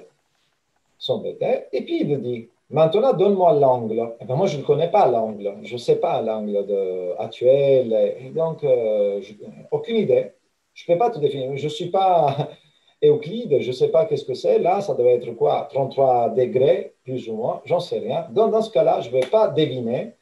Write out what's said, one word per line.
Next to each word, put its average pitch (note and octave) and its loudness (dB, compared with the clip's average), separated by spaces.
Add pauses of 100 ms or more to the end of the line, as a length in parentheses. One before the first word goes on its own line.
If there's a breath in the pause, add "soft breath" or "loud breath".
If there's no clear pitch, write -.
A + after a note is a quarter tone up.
(960)
s'embêter. - -4
Et A#3+ -4
puis E4 -2
il C#3+ -2
dit, A#2+ -8 (200)
maintenant E3 2
donne-moi F#3 4
l'angle. A#2 0
Eh G#2+ -18
ben, B2+ -4
moi F#3 0
je D3 -4
ne C3 -10
connais D3+ 0
pas E3+ 4
l'angle, G#2+ -4
je A2+ -10
sais - 0
pas D#3+ -2
l'angle G#2+ -4
de... F#2 -4
actuel, B2+ 2 (260)
et C3 -16
donc, D#3 -4
euh, G#2+ 0
je... G#2+ -16 (380)
aucune A3+ -4
idée. D3 2 (400)
Je - -20
peux E3+ 2
pas A#3 2
te - -6
définir, C3+ -2
je C#3+ -4
suis E3+ -8
pas F3+ 2
<laughs> - -10 (520 loud breath)
Euclide, D3+ 2
je B2 -4
sais C#3+ 0
pas - 2
qu'est-ce D3 -2
que B2+ -6
c'est, - 2
là F#3+ 2
ça C#3+ -4
doit B2 4
être A#2 0
quoi, C3 0
trente-trois B2+ 2
degrés, C3 2 (100)
plus A#2+ -8
ou A2 -6
moins, B2+ -6
j'en F3 0
sais A2 -4
rien. C3 -4
Donc G#3+ 2
dans A3 2
ce - -6
cas-là, E3+ 2
je B2+ -8
vais C3 0
pas G#3+ 2
deviner, C3+ -2